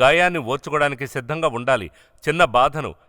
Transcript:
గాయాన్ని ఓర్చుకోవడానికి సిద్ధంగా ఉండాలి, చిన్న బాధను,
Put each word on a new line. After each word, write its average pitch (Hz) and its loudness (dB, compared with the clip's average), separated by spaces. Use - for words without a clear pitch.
గాయాన్ని 165 4
ఓర్చుకోవడానికి 139 -4
సిద్ధంగా 147 -6
ఉండాలి, 120 -2
చిన్న 165 2
బాధను, 131 0